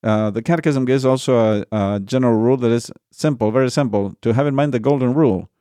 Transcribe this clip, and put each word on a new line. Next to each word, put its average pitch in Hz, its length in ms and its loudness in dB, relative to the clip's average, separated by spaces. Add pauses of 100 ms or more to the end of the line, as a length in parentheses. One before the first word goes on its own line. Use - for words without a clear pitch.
Uh, 107 260 0
the 107 120 -4
Catechism 156 420 0
gives 127 220 0
also 117 680 2
a, 110 40 -6 (200)
a 101 40 -4
general 123 380 0
rule 120 200 2
that 120 140 0
is 120 200 -2 (200)
simple, 117 400 -2
very 131 200 2
simple, 104 500 -2
to 117 120 0
have 135 140 2
in 139 80 -2
mind 143 180 0
the 120 60 0
golden 127 340 0
rule. 113 360 0 (120)